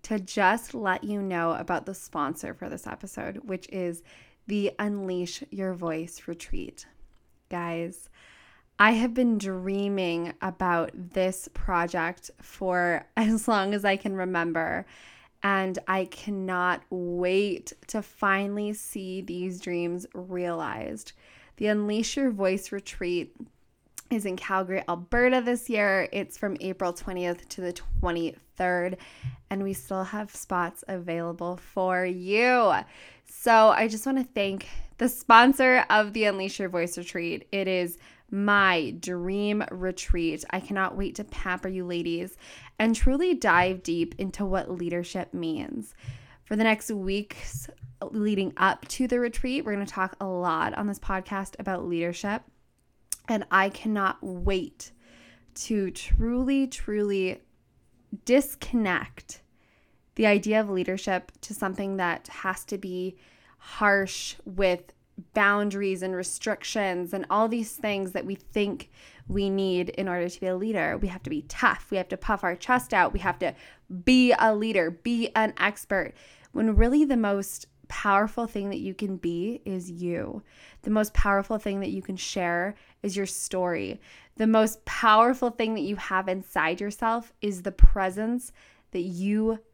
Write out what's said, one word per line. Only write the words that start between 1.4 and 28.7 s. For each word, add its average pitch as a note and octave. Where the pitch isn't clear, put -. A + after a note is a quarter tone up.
about -
the F#3+
sponsor -
for -
this -
episode, G3+
which F#3+
is F3
the G3+
Unleash F#3+
Your F#3+
Voice E3+
Retreat. -
Guys, E3+
I G#3+
have A#3
been A#3+
dreaming F#3+
about F3+
this F#3
project F3
for F3+
<laughs> -
as A3
long G3+
as G3+
I G3
can G3
remember, E3+
and F#3+
I F#3+
cannot F#3
wait F3+
to A3
finally G3+
see F#3+
these F3+
dreams F3
realized. F3
The G#3
Unleash G#3
Your C#4
Voice G3
Retreat F3
is A3
in F#3
Calgary, F#3+
Alberta A#3+
this A#3+
year. G3+
It's -
from G3
April F#3
twentieth F3
to -
the F3
twenty-third, F3+